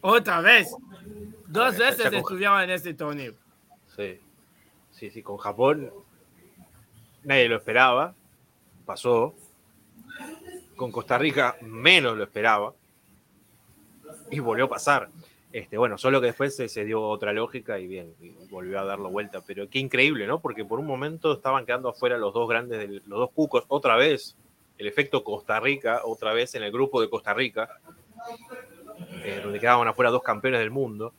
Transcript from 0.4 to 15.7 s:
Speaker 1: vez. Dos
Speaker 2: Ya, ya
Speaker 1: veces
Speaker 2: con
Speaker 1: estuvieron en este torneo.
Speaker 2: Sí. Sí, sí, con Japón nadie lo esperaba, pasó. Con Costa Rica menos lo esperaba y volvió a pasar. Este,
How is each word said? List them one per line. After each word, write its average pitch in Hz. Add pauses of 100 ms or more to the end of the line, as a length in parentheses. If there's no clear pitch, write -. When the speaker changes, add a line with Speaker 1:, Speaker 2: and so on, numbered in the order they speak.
Speaker 1:
vez. 208 (720)
Dos 208
Speaker 2:
Ya, -
ya 247
Speaker 1:
veces 247
Speaker 2:
con 214
Speaker 1:
estuvieron 196
en 180
este 175
torneo. 147 (640)
Speaker 2:
Sí. 95 (720)
Sí, 107
sí, 110
con 101
Japón 127 (1300)
nadie 135
lo 113
esperaba, 127 (680)
pasó. 123 (1400)
Con 127
Costa 117
Rica 135
menos 120
lo 107
esperaba 107 (1600)
y 139
volvió 117
a -
pasar. 135 (420)
Este, 107